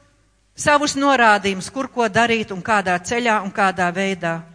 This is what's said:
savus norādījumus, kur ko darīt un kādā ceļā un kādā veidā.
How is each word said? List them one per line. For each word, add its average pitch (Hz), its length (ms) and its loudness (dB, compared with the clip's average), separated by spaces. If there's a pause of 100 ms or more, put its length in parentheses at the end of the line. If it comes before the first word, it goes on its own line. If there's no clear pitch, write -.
(560)
savus 294 400 2
norādījumus, 214 720 2
kur 262 220 -6
ko 233 160 0
darīt 220 480 0
un 175 80 -10
kādā 190 320 0
ceļā 220 480 -2
un 196 80 -8
kādā 185 420 0
veidā. 180 460 -4 (160)